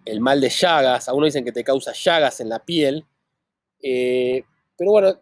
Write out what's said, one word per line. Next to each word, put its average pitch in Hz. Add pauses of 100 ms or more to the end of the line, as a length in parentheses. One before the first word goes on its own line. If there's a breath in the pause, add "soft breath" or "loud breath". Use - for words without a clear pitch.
el 110
mal 135
de 127
Llagas. 139
Algunos 143
dicen 135
que 120
te 120
causa 135
llagas 160
en 113
la 113
piel. 156 (760)
Eh, 127 (340)
pero 180
bueno, 196